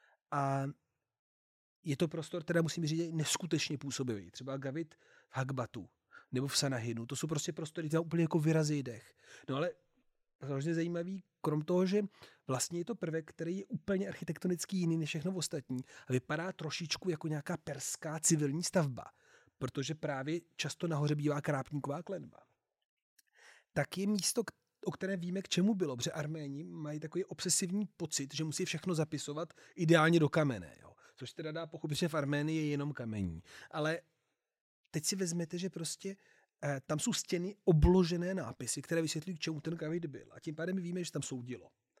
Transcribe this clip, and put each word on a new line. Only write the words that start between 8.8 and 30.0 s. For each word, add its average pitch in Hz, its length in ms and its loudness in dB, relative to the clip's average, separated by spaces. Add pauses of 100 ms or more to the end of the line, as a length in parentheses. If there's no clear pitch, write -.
dech. 120 300 -12 (360)
No 135 60 -2
ale 165 160 0 (680)
hrozně 139 320 -2
zajímavý, 175 500 -2 (180)
krom 151 200 0
toho, 180 240 4
že 202 160 4 (460)
vlastně 131 320 -2
je 170 60 -2
to 233 100 -4
prvek, 160 340 -4
který 170 280 -4
je 196 80 -6
úplně 196 420 0
architektonicky 180 680 -2
jiný 165 200 4
než 156 120 0
všechno 170 260 -2
ostatní 139 460 -4 (260)
a - 60 -2
vypadá 156 380 0
trošičku 160 580 -4
jako 160 180 -2
nějaká 156 300 -2
perská 151 600 -6
civilní 151 440 4
stavba, 139 420 2 (520)
protože 135 380 -4
právě 147 460 -4 (140)
často - 320 -4
nahoře 147 280 2
bývá 147 260 0
krápníková 143 600 -2
klenba. 175 340 -8 (1400)
Tak 147 240 0
je 196 100 0
místo, 208 360 2
k-, - 80 -8 (340)
o - 60 -2
kterém 196 280 -2
víme, 180 220 -4
k - 80 -8
čemu 202 260 6
bylo, 147 220 0
protože 160 140 -2
Arméni 147 520 -6
mají 156 360 -6
takový 160 260 -2
obsesivní 190 600 0
pocit, 143 480 -4
že 147 100 -2
musí 160 220 -2
všechno 175 300 -2
zapisovat 151 580 -2 (220)
ideálně 165 440 8